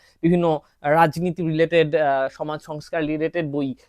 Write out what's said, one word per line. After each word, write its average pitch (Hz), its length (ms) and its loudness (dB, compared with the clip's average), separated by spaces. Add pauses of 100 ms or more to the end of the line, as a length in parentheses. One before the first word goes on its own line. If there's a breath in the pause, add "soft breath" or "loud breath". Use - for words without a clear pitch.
(220 soft breath)
বিভিন্ন 165 380 2 (220)
রাজনীতি 165 600 2
রিলেটেড, 160 540 2
আহ, 139 320 0
সমাজ 151 340 -8
সংস্কার 156 440 -6
রিলেটেড 156 460 -4
বই 139 220 -4 (140)